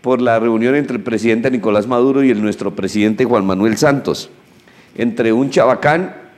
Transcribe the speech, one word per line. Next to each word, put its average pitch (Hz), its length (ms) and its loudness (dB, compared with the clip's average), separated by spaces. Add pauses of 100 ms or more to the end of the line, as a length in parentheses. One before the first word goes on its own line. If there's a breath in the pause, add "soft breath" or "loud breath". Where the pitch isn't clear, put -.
por 123 200 0
la 117 180 2
reunión 117 360 2
entre 139 200 -2
el 107 80 -6
presidente 113 480 0
Nicolás 104 360 0
Maduro 131 360 2
y 131 60 4
el, 107 120 0
nuestro 101 320 -4
presidente 107 520 0
Juan 113 200 0
Manuel 101 320 0
Santos. 139 520 -2 (680 soft breath)
Entre 113 380 -2
un 135 160 0
chabacán 147 680 0 (220)